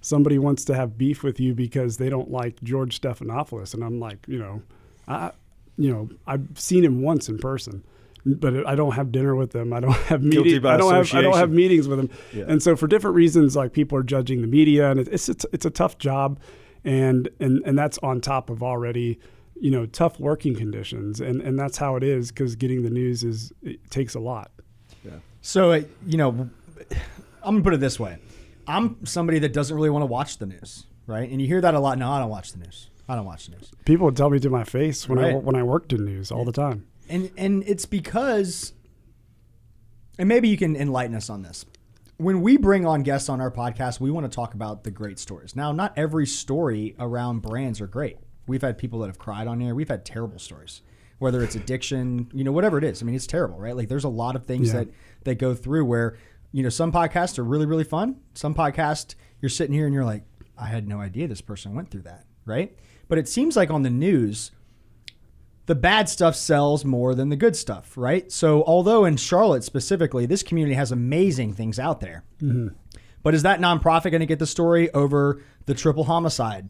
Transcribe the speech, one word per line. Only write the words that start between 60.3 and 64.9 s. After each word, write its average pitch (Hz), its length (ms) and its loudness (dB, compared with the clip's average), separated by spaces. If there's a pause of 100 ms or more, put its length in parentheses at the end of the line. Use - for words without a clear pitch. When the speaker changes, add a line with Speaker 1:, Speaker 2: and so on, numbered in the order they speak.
Speaker 3:
"I 120 100 -12
had 113 200 -6
no 104 140 -6
idea 101 260 -6
this 113 140 -8
person 101 340 -14
went 175 160 -10
through 98 120 -12
that," 85 240 -20 (200)
right? 131 300 -4 (320)
But 160 100 2
it 151 100 -2
seems 294 280 0
like 180 140 4
on 151 120 0
the 131 80 2
news, 123 640 0 (1120)